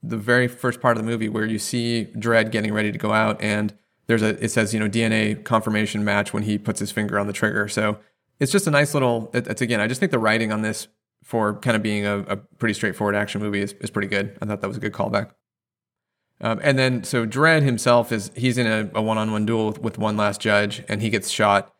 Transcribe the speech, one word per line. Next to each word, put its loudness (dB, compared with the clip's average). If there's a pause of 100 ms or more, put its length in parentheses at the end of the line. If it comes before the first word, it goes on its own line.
the -6
very 2
first -4
part 2
of -4
the -2
movie -2
where -2
you -2
see -2
Dredd 4
getting 0
ready 0
to -8
go 0
out, 2
and 0 (320)
there's 4
a, 0
it 0
says, 0
you 0
know, 0
"D 0
N 2
A 2
confirmation 0
match" 0
when -2
he 0
puts -4
his -6
finger -2
on 0
the -6
trigger. -2
So 0 (420)
it's 0
just 2
a 0
nice 2
little, 0
it, -2
it's, -4
again, 0
I 2
just -2
think 2
the 2
writing 2
on -2
this -4 (340)
for 0
kind 2
of 0
being 0
a, 0
a -4
pretty -4
straightforward -2
action -2
movie -2
is, -4
is -10
pretty -2
good. -2
I -6
thought -4
that -4
was -6
a -8
good -4
callback. -4 (1080)
Um, -2
and 2
then, 0
so -2
Dredd 4
himself 4
is, -4
he's 0
in 2
a, 0
a 0
one-on-one 0
duel 0
with, -6
with -6
one 0
last 0
judge, 0
and -2
he 0
gets -2
shot 4